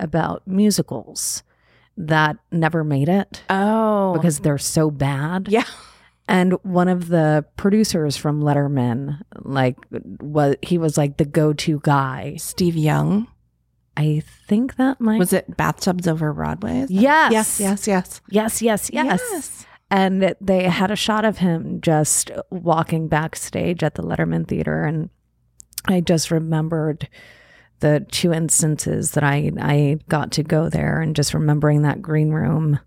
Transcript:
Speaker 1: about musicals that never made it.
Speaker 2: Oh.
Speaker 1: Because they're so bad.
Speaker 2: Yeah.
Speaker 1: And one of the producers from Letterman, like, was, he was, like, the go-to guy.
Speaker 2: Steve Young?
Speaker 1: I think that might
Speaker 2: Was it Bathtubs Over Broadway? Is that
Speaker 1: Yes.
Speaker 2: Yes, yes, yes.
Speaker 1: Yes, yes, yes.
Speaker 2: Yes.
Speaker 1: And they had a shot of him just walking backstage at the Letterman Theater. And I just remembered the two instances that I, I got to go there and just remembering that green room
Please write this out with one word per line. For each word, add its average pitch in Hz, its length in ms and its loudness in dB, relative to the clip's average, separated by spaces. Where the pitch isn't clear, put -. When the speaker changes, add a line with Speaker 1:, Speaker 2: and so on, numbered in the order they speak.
Speaker 1:
about 160 460 -4
musicals - 960 -2
that 156 400 0
never 160 340 0
made 143 240 2
it. 190 400 0
Speaker 2:
Oh. 202 680 2
Speaker 1:
Because 160 260 0
they're 147 180 0
so 156 320 0
bad. 147 580 -2
Speaker 2:
Yeah. 226 160 2
Speaker 1:
And 185 360 4
one 180 260 2
of 180 200 -2
the 156 360 4
producers 196 580 2
from 151 240 -2
Letterman, 143 800 0
like, 131 340 0
was, 147 400 0
he 175 160 0
was, 160 180 0
like, 143 220 0
the 156 80 2
go-to 151 560 0
guy. 135 560 -2
Speaker 2:
Steve 170 380 -2
Young? 156 500 0
Speaker 1:
I 151 280 0
think 233 280 0
that 262 260 0
might 220 160 2
Speaker 2:
Was 190 160 2
it - 240 -2
Bathtubs 175 500 -2
Over 156 240 0
Broadway? 160 460 -4
Is 269 100 -4
that 185 60 -2
Speaker 1:
Yes. 277 360 4
Speaker 2:
Yes, 220 300 0
yes, 202 260 -2
yes. 185 340 -2
Speaker 1:
Yes, 214 320 -2
yes, 220 280 0
yes. 294 300 0
Speaker 2:
Yes. - 340 -10
Speaker 1:
And 190 500 2
they 190 240 2
had 185 260 0
a 208 60 -2
shot 214 300 0
of 202 120 0
him 165 440 -2
just 156 480 2
walking 165 560 0
backstage 165 760 -4
at 147 100 -2
the - 80 -8
Letterman 165 460 -2
Theater. 156 360 -2
And 156 260 -4
I 185 140 2
just 165 300 0
remembered 160 760 -2
the 147 300 2
two 170 220 0
instances 156 800 0
that 147 120 0
I, 147 380 2
I 147 380 2
got 147 240 0
to 170 100 0
go 156 280 0
there 151 320 0
and 156 120 -2
just 151 200 0
remembering 151 480 2
that 143 180 0
green 156 300 0
room 156 560 0